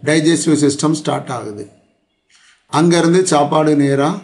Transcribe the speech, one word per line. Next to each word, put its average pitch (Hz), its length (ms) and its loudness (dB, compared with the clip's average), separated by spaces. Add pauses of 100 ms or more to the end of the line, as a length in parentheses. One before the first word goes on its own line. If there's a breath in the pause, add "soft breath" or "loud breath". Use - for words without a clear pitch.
Digestive 156 560 2
system 151 360 0
start 139 380 -6
ஆகுது. 104 260 -12 (1080 soft breath)
அங்கேருந்து 170 480 2 (100)
சாப்பாடு 151 500 2
நேரா 139 280 0 (160)